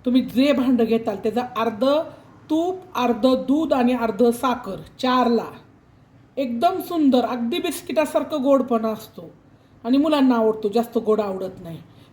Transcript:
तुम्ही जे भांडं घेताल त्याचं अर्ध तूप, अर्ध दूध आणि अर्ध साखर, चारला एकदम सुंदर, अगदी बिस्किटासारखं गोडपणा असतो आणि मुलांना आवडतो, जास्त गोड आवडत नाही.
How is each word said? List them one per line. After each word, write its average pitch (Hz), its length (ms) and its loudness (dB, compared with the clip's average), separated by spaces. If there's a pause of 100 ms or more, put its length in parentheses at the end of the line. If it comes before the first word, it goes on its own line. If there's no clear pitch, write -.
तुम्ही 247 160 2
जे 254 300 2
भांडं 247 320 2
घेताल 226 320 0
त्याचं 214 260 -2 (160)
अर्ध 226 280 -2 (640)
तूप, 339 460 -4
अर्ध 247 260 0
दूध 262 520 2
आणि 254 200 2
अर्ध 226 300 0
साखर, 240 520 0 (240)
चारला 247 460 2 (920)
एकदम 277 440 -2
सुंदर, 294 440 2
अगदी 233 340 -4
बिस्किटासारखं 302 840 -2
गोडपणा 254 440 2
असतो 202 460 -10 (500)
आणि 247 140 2
मुलांना 285 380 4
आवडतो, 220 340 0
जास्त 233 280 -2
गोड 214 240 0
आवडत 190 400 -6
नाही. 165 160 -14 (360)